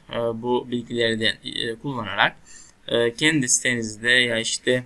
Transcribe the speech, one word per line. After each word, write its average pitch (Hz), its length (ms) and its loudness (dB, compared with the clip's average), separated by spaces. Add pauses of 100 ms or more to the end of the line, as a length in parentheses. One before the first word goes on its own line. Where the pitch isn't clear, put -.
(120)
e, 123 40 -6
bu 120 560 -2
bilgileri 117 480 0
de, 107 240 0
e, 113 320 -6
kullanarak, 117 600 -2 (520)
e, 117 260 2
kendi 151 360 2
sitenizde 117 600 0
ya 120 300 4
işte, 123 460 -2